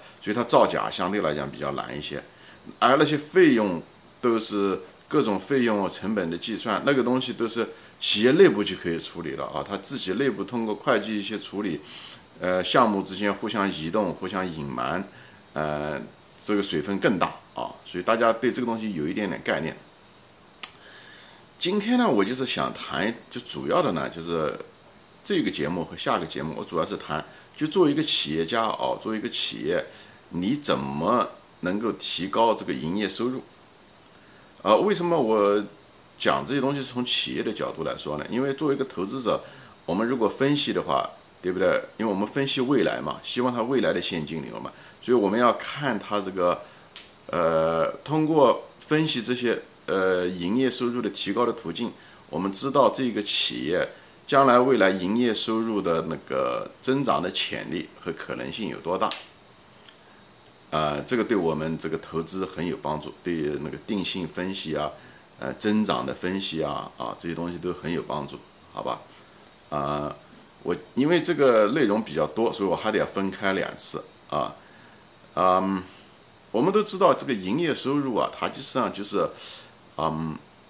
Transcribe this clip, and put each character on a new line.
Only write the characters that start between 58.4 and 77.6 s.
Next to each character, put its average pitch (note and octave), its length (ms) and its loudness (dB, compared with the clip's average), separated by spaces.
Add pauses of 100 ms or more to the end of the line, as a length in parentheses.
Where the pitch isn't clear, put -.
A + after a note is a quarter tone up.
性 G#2 180 -6
有 A1 100 -8
多 F2+ 180 -2
大。 G#2 100 0 (1600)
呃， D2+ 320 0
这 B2+ 120 -2
个 A2 80 2
对 G#2 140 0
我 E2 180 2
们 D#2+ 220 -4
这 E2 100 -8
个 D#2+ 120 -2
投 E2 220 -6
资 F#2+ 220 -6
很 F2 220 -6
有 D#2 160 -2
帮 D2+ 180 -4
助， - 140 -12 (100)
对 F2 100 -2 (280)
那 D2+ 80 -6
个 C#2+ 160 -8
定 G2+ 180 -2
性 F2 240 -4
分 F#2 260 -6
析 D#2+ 220 -6
啊， D2 160 -2 (480)
呃， C2 140 -6
增 G#2+ 320 2
长 C2 200 0
的 C2 80 -4
分 F#2+ 280 -4
析 D#2+ 200 -4
啊， C#2+ 360 -4
啊， A#1+ 200 -6
这 E2+ 120 -8
些 E2+ 60 -4
东 E2+ 140 -4
西 F2 80 -8
都 F2 140 -4
很 E2 180 -6
有 E2 120 0
帮 C#2+ 260 -6
助， C#2 100 -14 (360)
好 G#1 80 -6
吧？ B1+ 180 -4 (720)
啊， D2 440 -2 (500)
我 - 120 -2 (200)
因 C3+ 120 4
为 E3+ 140 4
这 E3+ 120 0
个 B2 340 6
内 C3+ 180 2
容 G#2 160 4
比 F2+ 120 -10
较 D2+ 140 2
多， A2+ 240 0
所 G2+ 140 -2
以 F#2 40 2
我 E2+ 60 2
还 G#2+ 160 -2
得 G#2 60 2
要 D2+ 80 2
分 F#2+ 260 -2
开 G2 220 0
两 - 240 -2
次 - 260 -8 (260)
啊。 C#2 240 -2 (800)
嗯， F#2 460 4 (680)
我 A#2 100 0
们 F#3 120 4
都 G#3 100 4
知 G3+ 140 -4
道 F3+ 160 6
这 C3+ 120 -4
个 C3+ 80 0
营 G2 260 -2
业 D#3+ 140 0